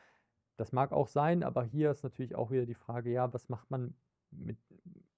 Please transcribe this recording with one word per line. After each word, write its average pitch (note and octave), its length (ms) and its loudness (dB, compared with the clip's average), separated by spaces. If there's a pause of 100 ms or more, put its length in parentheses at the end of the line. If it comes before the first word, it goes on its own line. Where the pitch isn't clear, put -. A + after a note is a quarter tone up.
(580)
Das A2+ 140 -4
mag C3+ 200 2
auch C3+ 160 4
sein, E3 360 4
aber B2+ 200 0
hier D3 280 2
ist - 120 -4
natürlich B2+ 320 -6
auch A#2 160 -2
wieder B2+ 140 2
die A#2+ 80 -8
Frage, A#2+ 380 -6
ja, B2 220 2
was - 160 -8
macht A#2 220 -6
man B2+ 240 -4 (340)
mit, - 280 -10 (600)